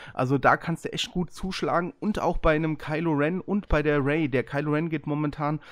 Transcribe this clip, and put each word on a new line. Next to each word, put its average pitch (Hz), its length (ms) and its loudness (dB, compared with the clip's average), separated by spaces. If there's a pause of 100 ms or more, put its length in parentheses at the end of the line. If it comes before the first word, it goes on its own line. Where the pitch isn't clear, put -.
(140)
Also 131 240 2
da 127 200 6
kannst - 280 -6
du - 80 -6
echt - 180 -6
gut 180 200 -4
zuschlagen 170 680 -2
und 208 200 -2
auch 170 180 0
bei 160 180 4
einem 156 220 0
Kylo 160 360 -2
Ren 156 280 0
und 202 260 -2
bei 151 140 4
der 147 240 2
Rey. 147 240 2
Der 123 140 2
Kylo 147 300 -2
Ren 160 160 0
geht 156 180 -4
momentan 147 520 -2 (120)